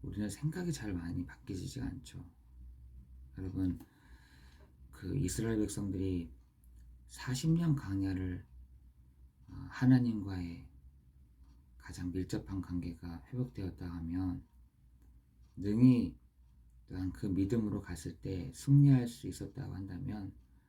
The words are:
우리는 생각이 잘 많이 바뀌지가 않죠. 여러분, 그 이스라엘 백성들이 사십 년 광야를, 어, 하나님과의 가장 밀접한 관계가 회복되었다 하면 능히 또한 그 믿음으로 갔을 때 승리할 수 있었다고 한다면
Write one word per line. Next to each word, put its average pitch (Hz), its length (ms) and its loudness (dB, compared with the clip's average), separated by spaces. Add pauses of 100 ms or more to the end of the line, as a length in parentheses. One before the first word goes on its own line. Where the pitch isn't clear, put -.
우리는 98 280 -4
생각이 160 440 -2
잘 107 200 -4
많이 87 320 -4
바뀌지가 92 600 -8
않죠. 90 400 -10 (1120)
여러분, 92 420 -2 (1120)
그 92 260 -6
이스라엘 110 420 0
백성들이 95 720 -2 (760)
사십 131 440 -2
년 165 240 4
광야를, 95 720 -2 (1000)
어, - 60 -16 (160)
하나님과의 98 1000 4 (1080)
가장 87 340 -6
밀접한 92 500 -2
관계가 87 640 -6
회복되었다 104 580 -6
하면 87 600 -4 (1120)
능히 110 600 6 (680)
또한 92 240 -4
그 - 140 -6
믿음으로 101 560 2
갔을 - 400 -8
때 92 320 -6
승리할 139 560 8
수 - 180 -10
있었다고 95 480 -8
한다면 98 580 -8 (360)